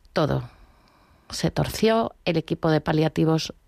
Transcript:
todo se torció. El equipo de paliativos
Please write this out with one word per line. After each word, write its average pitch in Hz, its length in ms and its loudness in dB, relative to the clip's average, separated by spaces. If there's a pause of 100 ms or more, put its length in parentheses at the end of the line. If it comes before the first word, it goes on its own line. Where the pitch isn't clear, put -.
(140)
todo 135 360 0 (800)
se - 220 -2
torció. 220 640 0 (100)
El 170 120 0
equipo 165 340 -2
de 151 100 2
paliativos 156 720 0 (140)